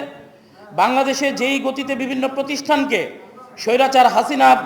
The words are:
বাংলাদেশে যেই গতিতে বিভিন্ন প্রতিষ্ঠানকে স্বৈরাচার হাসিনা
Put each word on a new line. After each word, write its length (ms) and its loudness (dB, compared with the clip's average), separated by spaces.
বাংলাদেশে 600 0
যেই 280 -2
গতিতে 360 -4
বিভিন্ন 320 -4
প্রতিষ্ঠানকে 720 -2
স্বৈরাচার 500 4
হাসিনা 480 4